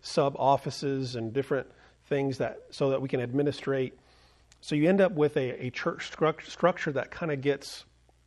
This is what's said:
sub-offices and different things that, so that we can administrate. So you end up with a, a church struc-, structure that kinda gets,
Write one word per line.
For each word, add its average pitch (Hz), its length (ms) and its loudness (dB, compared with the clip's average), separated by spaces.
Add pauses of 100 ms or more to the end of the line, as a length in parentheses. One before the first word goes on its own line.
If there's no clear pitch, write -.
sub-offices 135 1120 0
and 113 180 -4
different 135 340 -2 (400)
things 139 320 0
that, - 220 -4 (100)
so 139 200 0
that 135 120 0
we 135 60 -2
can 135 120 0
administrate. 135 760 0 (680)
So - 120 -4
you 151 140 4
end 196 140 6
up 180 100 4
with 147 240 2
a, 127 300 -2
a 123 40 -4
church - 400 -6
struc-, - 380 -2
structure - 440 0
that - 220 -4
kinda 156 220 -4
gets, 139 480 -2 (420)